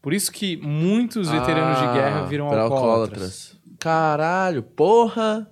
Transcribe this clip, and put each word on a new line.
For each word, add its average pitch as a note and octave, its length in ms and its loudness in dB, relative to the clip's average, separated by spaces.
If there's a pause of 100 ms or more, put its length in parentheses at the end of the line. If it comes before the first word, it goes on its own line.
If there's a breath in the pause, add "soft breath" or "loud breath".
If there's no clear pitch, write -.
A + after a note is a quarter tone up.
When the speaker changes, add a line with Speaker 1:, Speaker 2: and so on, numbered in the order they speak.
Speaker 1:
Por C#3+ 100 -4
isso G3+ 180 -2
que F3+ 280 -6
muitos F#3 720 0
veteranos D#3 480 0
de B2+ 80 2
Speaker 2:
Ah, A#2+ 80 0
Speaker 1:
guerra C3+ 300 0
viram C#3+ 260 -4
Speaker 2:
viram A2+ 120 0
Speaker 1:
alcoólatras. C3 200 0 (400)
Speaker 2:
alcoólatras. - 320 -12 (240)
Caralho, D#3+ 840 0
porra! A3 880 2